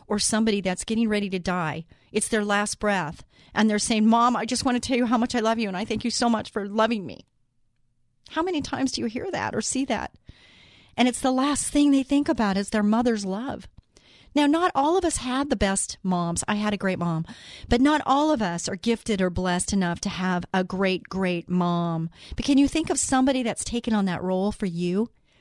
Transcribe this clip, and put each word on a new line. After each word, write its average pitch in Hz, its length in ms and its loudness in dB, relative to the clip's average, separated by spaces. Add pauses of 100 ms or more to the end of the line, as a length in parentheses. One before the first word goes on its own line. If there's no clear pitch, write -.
or 208 140 -2
somebody 214 400 0
that's 185 240 -4
getting 220 240 0
ready 208 200 0
to 185 120 -4
die? 165 440 -4 (280)
It's 214 160 2
their 214 160 0
last 208 340 0
breath. 190 460 -2 (300)
And 220 140 4
they're 208 100 2
saying, 214 280 2
"Mom, 233 300 4
I 214 80 -2
just 233 200 -4
wanna 247 140 0
tell 247 180 -2
you 240 100 2
how 233 120 2
much 240 160 -2
I 240 60 0
love 220 180 2
you, 220 100 -2
and 185 80 -6
I 196 80 -4
thank 214 200 -4
you 233 60 -2
so 240 180 0
much 214 220 0
for 202 180 -6
loving 214 360 0
me." 113 220 -14 (1040)
How 320 120 -2
many 339 200 -2
times 254 300 -4
do - 80 -6
you 233 80 -2
hear 247 220 -6
that 107 240 -4
or 214 60 -2
see 262 260 -2
that? - 280 -4 (800)
And 240 120 4
it's 247 120 -2
the 262 120 2
last 262 380 0
thing 294 200 4
they 269 120 4
think 285 260 2
about 208 280 0
is 202 140 -2
their 214 120 2
mother's 220 420 2
love. 208 440 -8 (680)
Now, 294 120 4
not 330 280 4
all 302 220 2
of 370 80 2
us 320 120 0
had 254 320 -4
the 254 80 0
best 196 460 -2
moms. 175 440 -2
I 208 100 0
had 208 180 -2
a 196 40 -4
great 190 200 -2
mom. 165 260 -2 (440)
But 240 120 4
not 294 240 4
all 294 260 4
of 254 120 2
us 170 260 -4
are 196 80 -4
gifted 220 460 -2
or 185 80 2
blessed 180 420 -2
enough 175 300 0
to 202 80 -6
have 180 420 -2
a 185 100 2
great, 185 460 0
great 180 400 -2
mom. 170 640 0 (260)
But 226 80 -4
can 277 140 4
you 277 100 6
think 320 220 -2
of 311 80 0
somebody 262 440 2
that's 226 220 -4
taken 233 300 -2
on 208 100 2
that 180 180 -2
role 185 300 0
for - 140 -6
you? 175 440 -2 (300)